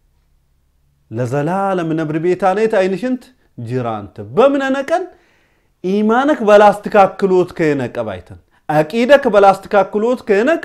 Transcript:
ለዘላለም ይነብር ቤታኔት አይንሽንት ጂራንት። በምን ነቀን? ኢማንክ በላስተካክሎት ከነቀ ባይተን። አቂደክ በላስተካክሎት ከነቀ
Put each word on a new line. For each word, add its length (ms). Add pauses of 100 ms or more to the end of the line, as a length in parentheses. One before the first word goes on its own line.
(1120)
ለዘላለም 800
ይነብር 300
ቤታኔት 540
አይንሽንት 500 (340)
ጂራንት። 580 (120)
በምን 420
ነቀን? 340 (800)
ኢማንክ 600
በላስተካክሎት 1080
ከነቀ 500
ባይተን። 360 (300)
አቂደክ 580
በላስተካክሎት 960
ከነቀ 420